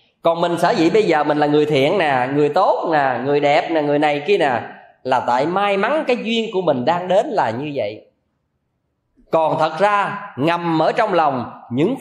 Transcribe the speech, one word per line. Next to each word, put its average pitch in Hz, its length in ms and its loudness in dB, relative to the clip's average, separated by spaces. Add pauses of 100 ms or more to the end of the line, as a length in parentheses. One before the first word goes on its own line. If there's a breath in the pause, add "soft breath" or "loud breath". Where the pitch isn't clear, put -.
(220 soft breath)
Còn 170 200 0
mình 175 160 0
sở 175 140 0
dĩ 170 180 2
bây 214 140 4
giờ 156 200 2
mình 147 140 0
là 147 100 2
người 147 180 4
thiện 151 320 2
nè, 135 360 0
người 147 160 2
tốt 196 420 0
nè, 135 320 0
người 143 160 0
đẹp 151 320 2
nè, 160 100 0
người 147 180 0
này 147 280 0
kia 202 100 2
nè, 135 240 0 (420)
là 127 160 0
tại 123 260 0
may 196 320 0
mắn 269 300 -2
cái 240 160 0
duyên 226 300 -2
của 185 80 -2
mình 139 240 -2
đang 175 220 -2
đến 190 200 2
là 175 220 -2
như 135 260 -6
vậy. 107 300 -6 (1300)
Còn 156 280 0
thật 156 200 0
ra 202 580 0
ngầm 165 440 0
ở 180 100 2
trong 214 220 0
lòng 139 380 0 (200)
những 165 300 0